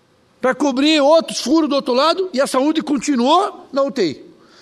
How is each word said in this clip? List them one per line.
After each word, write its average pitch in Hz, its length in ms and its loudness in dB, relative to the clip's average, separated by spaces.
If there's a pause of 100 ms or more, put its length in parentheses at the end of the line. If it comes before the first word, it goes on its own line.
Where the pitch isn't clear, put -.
(400)
pra 254 140 0
cobrir 285 460 0
outros 302 400 2
furos 311 280 0
do 269 60 -2
outro 262 180 -2
lado, 339 400 0
e 247 80 -2
a 277 60 0
saúde 294 360 0
continuou 294 920 0
na 277 100 -2
U 277 80 -2
T 208 160 -2
I. 139 180 -8 (360)